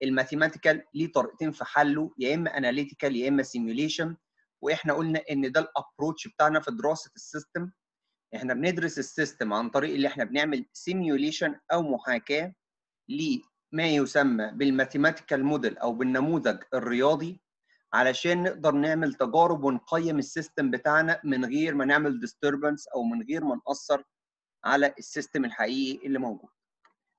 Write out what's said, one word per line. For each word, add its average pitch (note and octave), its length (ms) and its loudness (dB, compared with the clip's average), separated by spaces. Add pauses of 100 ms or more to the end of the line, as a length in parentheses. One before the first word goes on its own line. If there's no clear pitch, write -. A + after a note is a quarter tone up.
الماثيماتيكال D3+ 800 0 (100)
ليه D#3+ 180 -2
طريقتين D#3 400 -2
في D3 140 -8
حله، D3 520 2
يا B2+ 180 0
اما E3 220 -2
اناليتيكال C3+ 580 -2
يا B2 140 0
اما C#3 140 4
سيميوليشن، D3 720 -4 (460)
واحنا D3+ 320 0
قلنا D#3+ 280 0 (100)
ان C3+ 200 0
ده B2+ 80 2
الابروتش C#3+ 680 -4
بتاعنا D#3 320 2
في D3 120 -4
دراسه D3 440 -2
السيستم. F3 560 -8 (640)
احنا B2+ 180 -2
بندرس E3 460 -2
السيستم B2+ 540 -4
عن A2+ 160 -2
طريق C#3+ 240 0
اللي C#3 140 2
احنا C3 160 -2
بنعمل C#3 500 0
سيميوليشن D#3 840 -2 (180)
او E3+ 80 4
محاكاه C#3+ 720 -2 (560)
لما D#3 800 -4
يسمى C3 640 2
بالماثيماتيكال C3+ 920 0
موديل C#3 340 0
او A#2 160 -2
بالنموذج B2+ 640 0 (160)
الرياضي، C3 680 0 (520)
علشان C3 500 2
نقدر D#3 280 0
نعمل D3+ 420 2
تجارب D3+ 500 2
ونقيم D3+ 560 0
السيستم C#3 520 -2
بتاعنا D#3 520 2
من C3 220 0
غير D3 300 0
ما C#3 100 2
نعمل C#3+ 340 2
ديستربنس C#3+ 680 -2
او B2+ 160 -4
من A#2 180 0
غير D3+ 220 -4
ما B2 240 -2
نأثر C#3+ 360 -2 (600)
على C#3+ 320 4
السيستم C#3 480 -4
الحقيقي C3 640 -4
اللي C3+ 120 -2
موجود. A#2 300 -8 (680)